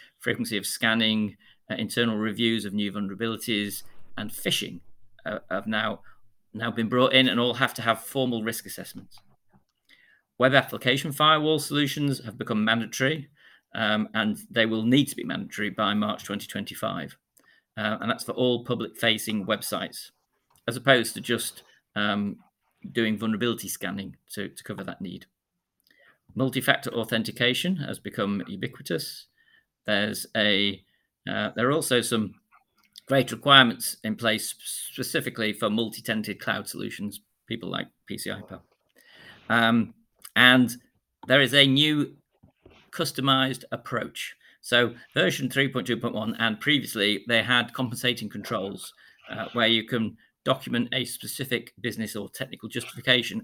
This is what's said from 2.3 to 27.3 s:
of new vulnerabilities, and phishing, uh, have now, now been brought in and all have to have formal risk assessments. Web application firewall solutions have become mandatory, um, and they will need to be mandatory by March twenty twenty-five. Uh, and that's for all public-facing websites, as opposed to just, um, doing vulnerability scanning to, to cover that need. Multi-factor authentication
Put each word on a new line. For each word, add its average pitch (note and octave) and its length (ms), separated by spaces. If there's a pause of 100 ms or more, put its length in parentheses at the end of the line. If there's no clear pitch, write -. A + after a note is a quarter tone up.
of G2 80
new G2+ 180
vulnerabilities, G#2 920 (340)
and G#2 140
phishing, - 480 (460)
uh, - 140 (100)
have G2 180
now, A2 340 (520)
now A2+ 180
been A2+ 180
brought B2+ 240
in C3 140
and G#2+ 120
all A#2+ 160
have B2+ 180
to - 80
have A2+ 200
formal B2 420
risk A2+ 220
assessments. - 540 (1160)
Web C3 160
application C3+ 580
firewall D3+ 480
solutions C#3+ 640
have G#2 140
become G#2+ 260
mandatory, B2 640 (480)
um, G#2+ 380
and G#2+ 240 (120)
they A2+ 160
will A2 180
need C3+ 260
to - 60
be - 100
mandatory G2+ 440
by G#2 240
March G#2 300
twenty G2+ 240
twenty-five. G2+ 680 (600)
Uh, G#2+ 240
and A#2 80
that's - 140
for - 80
all B2 320
public-facing A2 840
websites, G2+ 680 (560)
as A#2+ 100
opposed A#2+ 360
to - 80
just, - 420 (320)
um, G2+ 420 (560)
doing A2 240
vulnerability A2 500
scanning F#2+ 480 (160)
to, G2 160
to - 160
cover F#2+ 220
that - 160
need. F#2 240 (1080)
Multi-factor B2+ 560
authentication A#2+ 840